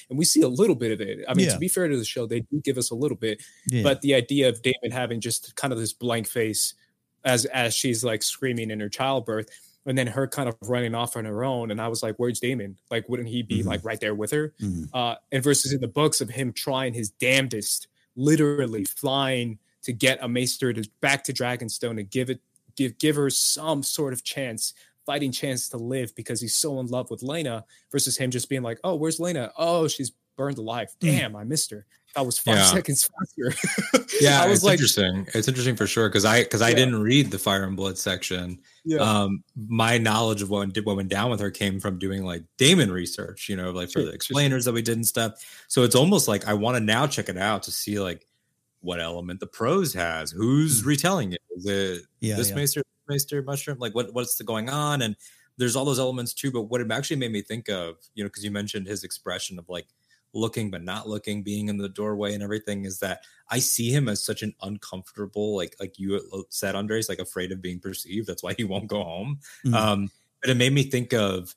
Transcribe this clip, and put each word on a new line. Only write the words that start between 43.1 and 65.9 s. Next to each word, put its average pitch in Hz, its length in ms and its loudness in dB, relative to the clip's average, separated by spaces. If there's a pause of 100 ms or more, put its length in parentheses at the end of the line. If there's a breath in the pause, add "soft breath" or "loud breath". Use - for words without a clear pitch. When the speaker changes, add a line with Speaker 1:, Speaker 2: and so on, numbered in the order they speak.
Speaker 3:
you 104 80 -4
know, 90 140 -4
like, 87 200 -6
for - 100 -2
Speaker 1:
Sure, - 40 4
Speaker 3:
the 87 40 -2
Speaker 1:
sure, 76 80 -10
Speaker 3:
explainers 131 480 0
Speaker 1:
sure. 120 80 2
Speaker 3:
that 117 40 -2
we 117 60 0
did 117 140 0
and 117 100 -2
stuff. 110 280 0 (340 loud breath)
So - 160 4
it's 120 100 6
almost 160 340 6
like 101 200 2
I 107 80 2
wanna 117 240 2
now 110 260 4
check 123 240 -2
it 90 80 -6
out 98 260 0
to - 80 -10
see, 104 280 -4
like, 90 280 -4 (520)
what 87 200 -6
element 87 400 -6
the 104 80 -8
prose 156 460 0
has. 82 380 -2
Who's 120 500 4
Speaker 2:
Mm. 113 40 -4
Speaker 3:
retelling 147 480 2
it? 87 80 -8 (140)
Is 90 120 -10
it 98 360 0 (180)
Speaker 2:
Yeah, 107 160 0
Speaker 3:
this 113 120 2
Speaker 2:
yeah. 98 60 -4
Speaker 3:
maester, 143 260 0 (260)
maester 143 360 -4
mushroom? 139 340 -6
Like, 120 160 -6
what, 120 220 -2
what's 123 220 -2
the - 80 -10
going 110 240 -2
on? 147 340 0
And 107 120 -2 (420 loud breath)
there's 123 180 2
all 135 100 0
those 135 140 2
elements 127 340 -2
too. - 180 -4
But 120 120 -2
what 120 180 -2
it 113 100 -4
actually 139 260 -2
made 123 140 -2
me 104 120 -2
think 113 260 -8
of, 87 280 -6 (180)
you 104 80 -6
know, 101 80 -6
'cause 101 120 -12
you 104 80 -6
mentioned 101 360 -6
his 101 160 -8
expression 92 560 -8
of, 85 100 -18
like, 87 160 -8 (480)
looking 110 360 -2
but 87 140 -8
not 104 260 -8
looking, 104 320 -6
being 104 280 -4
in 104 80 -2
the 101 120 -4
doorway 104 440 -4
and 101 100 -6
everything, 101 420 -6
is 95 140 -10
that 92 240 -4 (260 soft breath)
I 127 100 -2
see 120 320 0
him 139 180 2
as 101 140 -4
such - 200 -6
an 107 180 -6
uncomfortable, 104 920 -6
like, 87 240 -4
like 95 180 -12